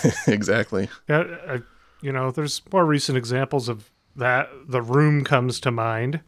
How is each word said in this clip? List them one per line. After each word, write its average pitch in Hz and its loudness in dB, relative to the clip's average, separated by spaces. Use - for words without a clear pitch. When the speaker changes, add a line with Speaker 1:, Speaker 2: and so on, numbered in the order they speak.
Speaker 1:
<laughs> - -6
Exactly. 104 0
Speaker 2:
Yeah, 165 -2
I, 127 -6
you 139 -6
know, 131 -2
there's 147 -4
more 185 4
recent 147 2
examples 127 -2
of 107 -8
that. 127 0
The 127 -2
Room 143 4
comes 127 0
to 131 0
mind. 117 -2